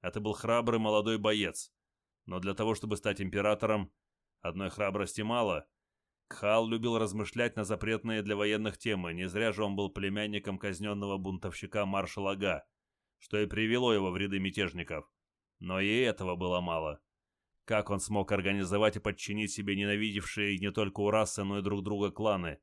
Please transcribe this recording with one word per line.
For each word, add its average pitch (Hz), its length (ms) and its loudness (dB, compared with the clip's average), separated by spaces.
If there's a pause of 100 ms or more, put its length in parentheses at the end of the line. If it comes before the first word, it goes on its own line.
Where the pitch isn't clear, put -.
Это 92 200 -6
был 104 120 0
храбрый 117 480 2
молодой 107 380 4
боец. 104 520 0 (540)
Но 92 160 -6
для 95 140 0
того, 110 200 2
чтобы 107 220 -4
стать 101 240 -2
императором, 101 720 2 (480)
одной 87 300 -4
храбрости 101 500 -2
мало. 107 480 0 (600)
Кхал 113 400 2
любил 113 300 0
размышлять 110 580 -2
на 107 80 -2
запретные 107 580 -2
для 104 120 0
военных 104 440 0
темы, 92 340 -2
не 90 160 -4
зря 107 240 0
же 104 100 -2
он 101 140 0
был 98 140 0
племянником 101 680 -4
казнённого 101 600 -4
бунтовщика 95 680 -4
маршала 98 500 -2
Га, 98 300 0 (540)
что - 200 -4
и 104 80 4
привело 113 460 2
его 95 180 4
в 90 60 -4
ряды 98 220 0
мятежников. 90 680 -2 (540)
Но 92 220 -2
и 104 180 4
этого 98 360 2
было 90 280 0
мало. 82 400 -4 (600)
Как 107 240 0
он 98 100 0
смог 101 320 0
организовать 101 680 2
и 104 40 -6
подчинить 101 500 -4
себе 101 240 -2
ненавидевшие 101 840 0
не 101 120 0
только 98 300 -2
Урасы, 104 440 2
но 101 140 0
и 98 40 -2
друг 101 200 0
друга 101 280 0
кланы? 92 520 0